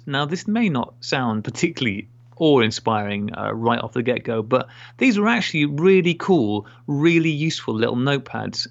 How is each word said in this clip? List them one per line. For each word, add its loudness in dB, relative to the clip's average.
Now, -2
this -6
may 0
not -2
sound -2
particularly -4
awe-inspiring, 2
uh, -4
right 0
off -10
the -2
get-go, -2
but 0
these 4
are 2
actually 0
really 2
cool, 0
really 4
useful -4
little 0
notepads, -4